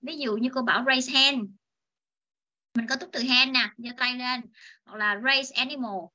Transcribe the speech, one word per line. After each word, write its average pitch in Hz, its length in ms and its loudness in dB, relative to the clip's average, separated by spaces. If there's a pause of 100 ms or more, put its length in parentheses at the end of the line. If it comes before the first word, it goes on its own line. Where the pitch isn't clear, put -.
Ví 302 160 -8
dụ 233 200 -2
như 240 160 0
cô 262 80 0
bảo 220 260 0
raise 262 260 2
hand, 269 260 4 (1400)
mình 226 120 0
có 254 80 -2
túc 302 160 -10
từ 240 120 -4
hand 254 280 4
nè, 240 260 2
giơ 233 200 -12
tay 247 180 -2
lên, 247 260 -4 (440)
hoặc 214 120 -16
là 208 260 0
raise 269 320 0
animal. 254 400 -4 (200)